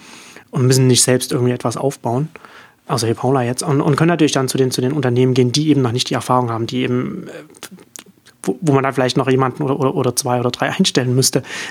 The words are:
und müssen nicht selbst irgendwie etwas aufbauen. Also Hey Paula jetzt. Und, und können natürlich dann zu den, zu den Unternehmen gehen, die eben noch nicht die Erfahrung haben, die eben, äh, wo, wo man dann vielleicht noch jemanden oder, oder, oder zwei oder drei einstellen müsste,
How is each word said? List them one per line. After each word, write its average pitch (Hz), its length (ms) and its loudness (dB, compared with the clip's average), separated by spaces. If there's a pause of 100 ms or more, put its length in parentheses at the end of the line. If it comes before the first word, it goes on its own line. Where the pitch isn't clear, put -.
(500)
und 135 160 0
müssen 131 220 4
nicht 123 160 4
selbst 127 300 0
irgendwie 123 180 0
etwas 123 240 -4
aufbauen. 135 540 -4 (580)
Also 117 200 -2
Hey 113 60 0
Paula 127 300 0
jetzt. 120 200 -4
Und, 147 180 0
und 147 160 2
können 165 120 4
natürlich 156 220 2
dann 131 160 0
zu - 100 -4
den, 131 140 2
zu - 80 -4
den 127 140 -2
Unternehmen 127 400 2
gehen, 123 180 4
die 151 180 0
eben 143 120 4
noch 123 100 0
nicht 123 180 -4
die - 40 -2
Erfahrung 123 380 0
haben, 113 160 -4
die 127 160 -4
eben, 123 440 -4
äh, - 40 -16 (1120)
wo, - 160 -2
wo 151 140 2
man 135 100 4
dann 135 100 0
vielleicht 127 240 0
noch 131 120 2
jemanden 131 340 0
oder, 139 160 -2
oder, 135 160 0
oder 120 200 -2
zwei 123 240 -2
oder 120 120 0
drei 135 200 -2
einstellen 127 440 0
müsste, 131 280 0 (280)